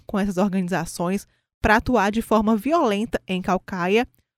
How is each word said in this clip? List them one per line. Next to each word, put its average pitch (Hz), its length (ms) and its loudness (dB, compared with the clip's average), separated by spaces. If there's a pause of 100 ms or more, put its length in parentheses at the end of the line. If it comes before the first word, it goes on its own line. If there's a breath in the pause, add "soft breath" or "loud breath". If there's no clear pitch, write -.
com 208 140 -4
essas 196 180 -2
organizações 180 880 -2 (340)
pra 214 160 4
atuar 220 340 2
de 220 100 -2
forma 220 360 2
violenta 233 680 0
em 185 140 -4
Caucaia, 190 680 0 (300)